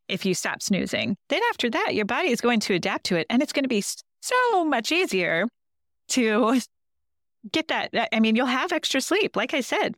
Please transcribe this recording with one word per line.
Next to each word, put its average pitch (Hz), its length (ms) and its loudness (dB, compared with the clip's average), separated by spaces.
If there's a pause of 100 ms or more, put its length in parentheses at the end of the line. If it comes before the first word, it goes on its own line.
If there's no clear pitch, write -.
if 190 180 -8
you 190 80 2
stop - 280 -4
snoozing. - 540 -2 (140)
Then 320 200 0
after 254 200 -2
that, 349 240 -2
your 214 120 -2
body 285 240 -2
is 240 120 0
going 233 200 2
to 208 120 0
adapt 190 320 -2
to 180 100 0
it, 165 140 -2
and 240 120 2
it's - 120 -2
gonna 277 140 -2
be 254 100 0
s-, - 260 -4 (180)
so 480 440 2
much 262 260 0
easier 185 540 2 (640)
to 233 500 4 (920)
get 320 160 -2
that, 240 260 -2
that, 226 180 0
I 220 80 2
mean, 220 160 4
you'll 254 120 4
have 262 240 0
extra 311 280 0
sleep. 339 360 0
Like 220 180 0
I 294 80 0
said, - 360 -2